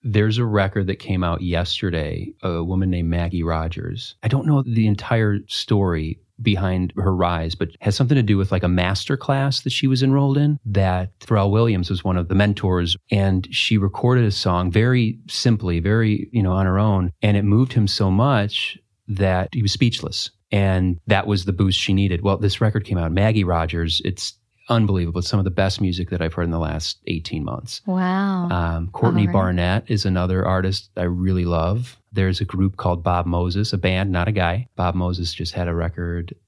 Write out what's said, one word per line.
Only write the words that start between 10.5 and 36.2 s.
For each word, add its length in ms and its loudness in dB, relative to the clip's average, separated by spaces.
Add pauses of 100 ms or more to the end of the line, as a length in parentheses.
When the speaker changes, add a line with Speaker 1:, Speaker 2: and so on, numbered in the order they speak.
Speaker 1:
that 580 0
Pharrell 280 2
Williams 400 2
was 140 -2
one 140 0
of 100 -2
the 80 0
mentors, 600 2 (140)
and 400 2
she 300 0
recorded 460 2
a 60 2
song 380 0
very 480 2 (100)
simply, 520 0
very, 520 0
you 120 0
know, 80 2
on 160 2
her 100 2
own, 340 2 (120)
and 120 4
it 80 2
moved 300 2
him 140 2
so 240 0
much 680 0 (300)
that 460 0
he 100 0
was 80 0
speechless. 580 -2 (220)
And 560 2
that 180 0
was 200 0
the 80 -2
boost 260 2
she 160 0
needed. 260 0
Well, 160 0
this 240 0
record 240 0
came 140 -2
out, 120 -2
Maggie 340 2
Rogers. 600 -2
It's 280 -6 (360)
unbelievable. 500 0
It's 100 -4
some 100 2
of 60 0
the 60 -2
best 300 0
music 280 -2
that 120 -4
I've 120 -2
heard 100 -2
in 80 -2
the 80 -2
last 480 -6
eighteen 360 -6
months. 420 -10
Speaker 2:
Wow. 640 -2
Speaker 1:
Um, 420 -2
Courtney 320 2
Speaker 2:
All 40 2
right. 60 0
Speaker 1:
Barnett 540 2
is 180 0
another 400 2
artist 520 0
I 60 -2
really 420 0
love. 540 0 (120)
There's 300 0
a 40 -2
group 320 0
called 260 -2
Bob 220 0
Moses, 480 0
a 40 -2
band, 340 0
not 160 0
a 40 0
guy. 440 -2
Bob 200 0
Moses 380 -2
just 200 -8
had 140 -4
a 80 -2
record 580 -4 (140)